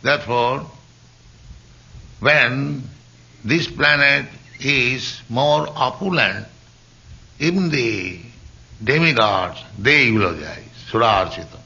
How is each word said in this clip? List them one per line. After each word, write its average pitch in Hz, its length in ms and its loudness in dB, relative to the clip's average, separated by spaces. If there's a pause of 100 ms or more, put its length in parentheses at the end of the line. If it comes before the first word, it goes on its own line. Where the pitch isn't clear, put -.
Therefore, 127 600 0 (1600)
when 139 640 0 (600)
this 147 220 0
planet 143 600 2 (340)
is 131 680 -2
more 147 460 2
opulent, 127 720 0 (920)
even 175 300 2
the 101 500 -4 (640)
demigods, 110 800 2 (120)
they 135 280 4
eulogize, 85 640 -2 (200)
Surarchitam. 98 760 0